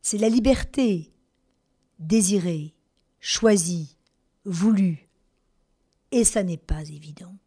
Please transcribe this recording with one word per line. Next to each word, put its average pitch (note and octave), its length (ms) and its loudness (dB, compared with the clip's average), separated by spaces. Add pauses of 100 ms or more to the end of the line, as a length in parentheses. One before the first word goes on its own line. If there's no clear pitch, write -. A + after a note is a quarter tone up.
C'est G#3 120 -4
la G#3+ 100 2
liberté, A3+ 840 0 (840)
désirée, F3 760 -2 (460)
choisie, F3 760 0 (480)
voulue, F#3+ 640 0 (1040)
et A#3+ 140 4
ça G#3 180 0
n'est E3+ 140 -4
pas D#3 320 -6
évident. D3+ 580 -18